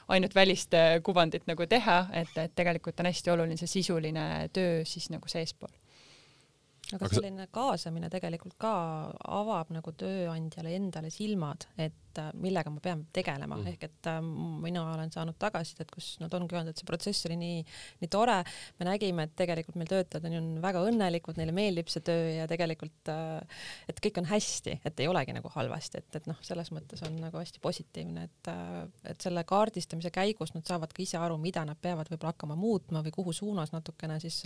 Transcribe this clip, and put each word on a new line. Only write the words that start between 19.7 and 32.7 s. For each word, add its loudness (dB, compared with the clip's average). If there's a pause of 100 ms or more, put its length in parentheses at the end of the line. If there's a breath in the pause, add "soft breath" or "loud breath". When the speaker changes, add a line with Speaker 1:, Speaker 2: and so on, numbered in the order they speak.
Speaker 2:
meil -4
töötajad 0
on -2 (240)
ju -4
väga 2
õnnelikud, 2
neile 0
meeldib 2
see -2
töö 2
ja -2
tegelikult, -2
äh, -4 (480 loud breath)
et -8
kõik 0
on 2
hästi, 0
et -2
ei 2
olegi 2
nagu -6
halvasti, -4
et, -10
et -8
noh, -4
selles -6
mõttes -10
on -4
nagu -6
hästi -8
positiivne, -4
et, -12
äh, -6 (240)
et -12
selle -2
kaardistamise 0
käigus 0
nad -6
saavad -2
ka -6
ise -2
aru, 0
mida -2
nad -6
peavad -2
võib-olla -2
hakkama -6
muutma 0